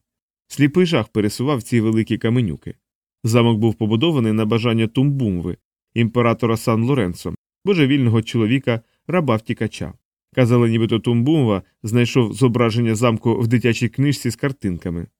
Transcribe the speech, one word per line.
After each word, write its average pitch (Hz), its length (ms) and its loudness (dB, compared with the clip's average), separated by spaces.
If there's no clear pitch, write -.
Сліпий 147 380 2
жах 160 220 0
пересував 113 560 -2
ці 117 180 0
великі 110 360 0
каменюки. 113 580 -4
Замок 117 340 2
був 110 180 0
побудований 113 580 0
на 110 120 0
бажання 113 420 0
Тумбумви, 113 720 -2
імператора 113 640 0
Сан-Лоренцо, 113 760 -2
божевільного 135 560 2
чоловіка, 117 600 -2
раба-втікача. 117 840 -4
Казали, 120 340 4
нібито 113 300 0
Тумбумва 120 640 0
знайшов 117 500 2
зображення 117 640 2
замку 113 440 0
в 120 80 0
дитячій 117 420 0
книжці 135 400 -2
з 110 60 -8
картинками. 90 720 -6